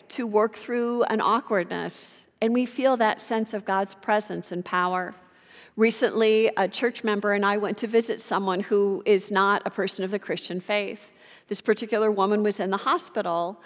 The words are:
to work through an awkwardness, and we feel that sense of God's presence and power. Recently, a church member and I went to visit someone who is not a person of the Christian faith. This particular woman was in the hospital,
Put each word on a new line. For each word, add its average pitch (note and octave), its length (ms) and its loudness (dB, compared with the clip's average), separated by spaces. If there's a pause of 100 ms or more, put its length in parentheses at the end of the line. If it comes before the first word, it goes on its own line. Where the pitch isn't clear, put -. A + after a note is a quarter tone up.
to - 180 -6
work G#3+ 300 2
through A#3+ 480 -2
an - 160 0
awkwardness, F#3 1000 -2 (180)
and A3+ 140 0
we B3 120 2
feel C4 320 2
that A3 240 0
sense A3 320 -4
of G#3 120 -6
God's G3 300 -2
presence G#3+ 560 -2
and F3+ 120 -6
power. F3+ 500 -2 (640)
Recently, A3 800 4
a F#3+ 100 2
church A#3+ 340 -2
member G#3 300 0
and G3+ 140 2
I G3+ 120 2
went G#3 200 -2
to A#3 100 -4
visit A3+ 340 0
someone F#3+ 380 -2
who G3+ 460 2
is G3 260 4
not G3 340 4
a G3+ 40 -4
person F#3+ 340 -4
of F#3+ 80 -4
the G3+ 80 -2
Christian F3 400 -6
faith. G#3 520 -4 (360)
This G3+ 140 -6
particular A3 500 2
woman G#3 320 2
was G#3 160 0
in F#3+ 120 -2
the G3 60 0
hospital, G3 880 -2